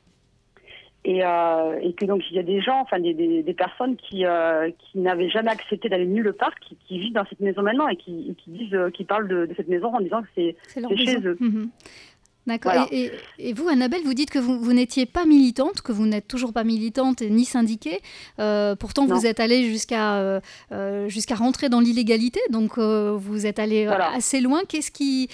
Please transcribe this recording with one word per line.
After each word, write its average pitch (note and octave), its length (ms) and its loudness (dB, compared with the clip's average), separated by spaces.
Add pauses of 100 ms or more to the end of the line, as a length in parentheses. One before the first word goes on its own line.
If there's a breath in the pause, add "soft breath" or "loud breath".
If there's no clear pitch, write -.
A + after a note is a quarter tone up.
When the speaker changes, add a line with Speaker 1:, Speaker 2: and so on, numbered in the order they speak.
(1080 loud breath)
Speaker 1:
Et, F#3 160 2
euh, E3 600 2
et F3 100 -2
que G3 140 -4
donc F#3+ 240 0
il E3+ 60 -8
y - 20 2
a F#3+ 40 0
des F#3+ 200 0
gens, C4 180 0
enfin A3+ 180 -2
des, E3+ 140 0
des, E3 300 0
des F#3 100 -4
personnes B3 440 -2
qui, F#3 280 -4
euh, E3 540 2
qui - 220 -8
n'avaient F3+ 280 0
jamais A3 220 0
accepté G#3+ 400 -4
d'aller F3+ 160 0
nulle G#3 260 0
part, D4+ 280 -2
qui, - 160 -20
qui - 220 -12
vivent G#3+ 140 -6
dans G#3 140 0
cette - 140 -16
maison G3 200 0
maintenant B3 280 0
et G3 80 -2
qui, E3+ 340 -10
et F3+ 40 -10
qui - 160 -20
disent, G3 220 -10
euh, F3+ 160 0
qui F3+ 160 -8
parlent G3+ 240 -2
de, F3 160 0
de E3 100 -6
cette D#3+ 140 -8
maison F3+ 260 -2
en A#3+ 60 -2
disant G3+ 220 -2
que G3+ 120 -16
c'est, E3+ 220 -2 (100)
Speaker 2:
C'est - 140 -12
leur A#3 100 -6
Speaker 1:
c'est G3 60 0
chez B3 200 2
Speaker 2:
maison. G3 120 -2
Speaker 1:
eux. F3 120 -2
Speaker 2:
Mhm. A3 280 0 (760 loud breath)
D'accord. A3+ 260 0
Speaker 1:
Voilà. B3+ 180 4
Speaker 2:
Et, B3+ 200 -4 (280)
et, B3 120 -8
et - 20 -4
vous, C#4+ 160 -4
Annabelle, B3+ 340 2
vous C4+ 120 -2
dites C#4+ 160 -2
que D4 80 -2
vous, B3 200 0
vous A#3 140 0
n'étiez B3 320 2
pas F4 220 -2
militante, C#4+ 560 6
que B3+ 100 -4
vous G#3+ 140 0
n'êtes G#3 200 0
toujours B3 280 -4
pas A3+ 100 -2
militante A3+ 560 0
et A3 80 -2
ni A3+ 160 4
syndiquée. B3 560 0 (380 loud breath)
Euh, G#3 360 2
pourtant, C4+ 320 0
Speaker 1:
Non. B3+ 80 4
Speaker 2:
vous A#3 120 2
êtes A3+ 140 0
allée A#3+ 240 4
jusqu'à, G#3+ 520 0
euh, G3 240 0 (320 loud breath)
euh, G3+ 380 -4
jusqu'à G#3 240 -4
rentrer B3+ 340 0
dans A#3+ 120 4
l'illégalité, A#3 680 2
donc, A3 300 0
euh, G#3+ 360 2
vous G#3 300 -4
êtes G#3 140 -2
allée, G#3+ 260 2
euh, G#3 40 0
Speaker 1:
Voilà. F#3+ 260 2
Speaker 2:
assez B3+ 260 0
loin. C4 260 4
Qu'est-ce D4+ 240 -6
qui, C4 440 0